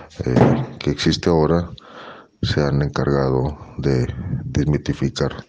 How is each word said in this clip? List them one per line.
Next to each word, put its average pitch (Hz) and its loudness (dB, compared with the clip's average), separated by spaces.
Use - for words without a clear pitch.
eh, - 4
que 73 0
existe 80 0
ahora, 82 4
se - 0
han 139 2
encargado 78 0
de - 0
desmitificar - -2